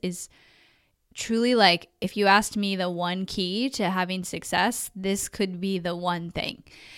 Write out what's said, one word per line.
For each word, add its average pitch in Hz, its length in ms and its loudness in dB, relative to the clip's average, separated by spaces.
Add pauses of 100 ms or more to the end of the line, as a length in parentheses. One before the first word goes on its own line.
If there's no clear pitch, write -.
is 180 260 -6 (840)
truly, 233 400 2
like, 185 340 6 (140)
if 190 160 -4
you 202 80 4
asked 202 300 4
me 196 200 0
the 180 140 -2
one 175 340 -2
key 202 460 -2
to 208 180 -2
having 185 360 -2
success, 180 680 -2
this 196 340 -2
could 185 300 -4
be 190 200 -2
the 175 180 -4
one 175 340 -2
thing. - 340 -6 (340)